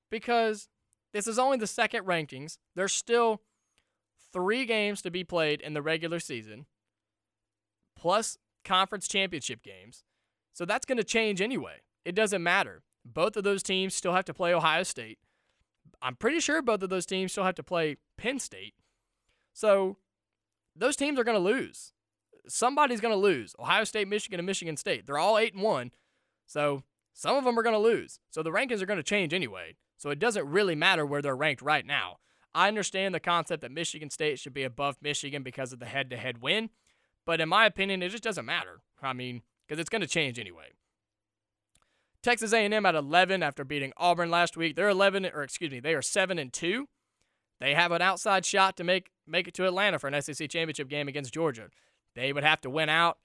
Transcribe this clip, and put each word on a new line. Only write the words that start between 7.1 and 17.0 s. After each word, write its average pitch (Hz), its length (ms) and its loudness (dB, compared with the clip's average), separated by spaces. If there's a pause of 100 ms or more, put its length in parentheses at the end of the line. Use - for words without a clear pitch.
plus 196 420 0 (260)
conference 190 440 0
championship 175 540 -2
games. 98 420 -20 (480)
So - 120 -6
that's 208 220 -2
gonna 240 180 0
change 214 360 0
anyway. 165 420 -4 (220)
It 180 100 -6
doesn't 196 280 2
matter. 165 400 2 (220)
Both 160 320 0
of 202 80 -4
those 196 180 0
teams 190 320 0
still 180 180 -2
have 185 140 2
to 165 80 -10
play 175 200 2
Ohio 160 300 4
State. 113 340 -10 (840)
I'm 127 140 -6
pretty 294 240 2
sure 302 220 2
both 220 200 2
of 190 80 -4
those 185 160 -2